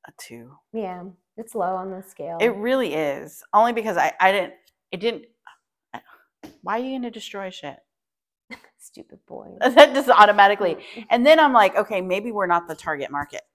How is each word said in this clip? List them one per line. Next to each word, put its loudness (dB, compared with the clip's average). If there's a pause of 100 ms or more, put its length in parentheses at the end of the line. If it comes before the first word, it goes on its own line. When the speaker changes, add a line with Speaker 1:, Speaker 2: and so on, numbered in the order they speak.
Speaker 1:
a -20
two. -20 (160)
Speaker 2:
Yeah, -10 (320)
it's -18
low -4
on -10
the -14
scale. -14
Speaker 1:
It 0
really -4
is. -8 (100)
Only 4
because -4
I, 0
I 4
didn't, -4 (360)
it -12
didn't, -6 (1400)
why -6
are -8
you -8
gonna -8
destroy -14
shit? -16 (760)
<laughs> -18 (220)
Speaker 2:
Stupid -20
boy. -18 (120)
Speaker 1:
That 6
just -2
automatically. 6 (200)
Speaker 2:
Mm. -18
Speaker 1:
And 2
then 6
I'm 4
like, 4
"Okay, -2
maybe -6
we're -4
not -2
the -12
target -8
market." -10 (120)